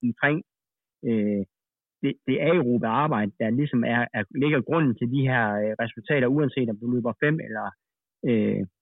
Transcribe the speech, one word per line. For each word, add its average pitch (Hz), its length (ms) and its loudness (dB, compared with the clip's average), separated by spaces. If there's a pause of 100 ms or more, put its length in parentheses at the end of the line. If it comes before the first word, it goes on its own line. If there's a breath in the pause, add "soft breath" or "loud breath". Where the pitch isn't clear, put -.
omkring, 147 400 0 (640)
øh, 104 360 0 (600)
det, 139 120 0 (140)
det 131 120 0
aerobe 123 480 2
arbejde, 113 520 0
der 110 100 0
ligesom 127 340 2
er, 120 300 0
er, 110 100 -2 (200)
ligger 147 180 2
grunden 143 360 0
til 120 140 -4
de 139 180 2
her, 123 140 2 (180)
øh, 107 220 -2
resultater, 123 440 0
uanset 135 420 0
om 104 120 -4
du 120 100 -4
løber 120 220 -2 (100)
fem 156 240 2
eller, 107 200 -8 (600)
øh, 104 360 2 (160)